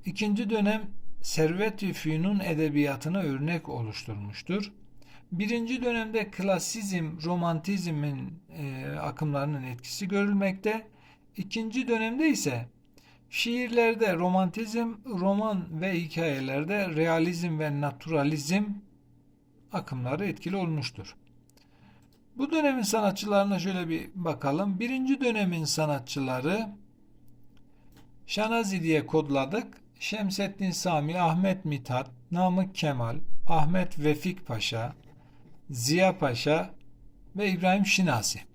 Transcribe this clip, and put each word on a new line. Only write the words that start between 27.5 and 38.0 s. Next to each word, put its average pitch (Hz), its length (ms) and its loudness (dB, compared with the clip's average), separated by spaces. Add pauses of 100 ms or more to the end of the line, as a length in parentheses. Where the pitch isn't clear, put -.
Şanazi 214 560 0
diye 156 240 2
kodladık. 147 760 0 (200)
Şemseddin 196 680 -2
Sami, 165 500 0
Ahmet 185 440 2
Mithat, 127 460 -4 (200)
Namık 185 440 2
Kemal, 120 420 0 (320)
Ahmet 165 500 8
Vefik 151 480 0
Paşa, 117 460 -4 (800)
Ziya 160 480 4
Paşa 147 520 0 (640)
ve 202 140 0
İbrahim 185 360 4
Şinasi. 143 540 2 (140)